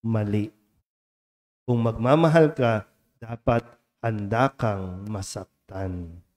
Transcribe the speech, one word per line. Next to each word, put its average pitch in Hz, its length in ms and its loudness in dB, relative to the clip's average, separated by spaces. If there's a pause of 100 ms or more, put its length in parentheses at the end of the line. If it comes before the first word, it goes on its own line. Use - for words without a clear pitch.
Mali. 107 480 0 (1120)
Kung 120 160 2
magmamahal 147 720 4
ka, 117 320 0 (320)
dapat 117 480 -2 (320)
handa 113 560 -2
kang 98 560 -6
masaktan. 92 1120 -10 (160)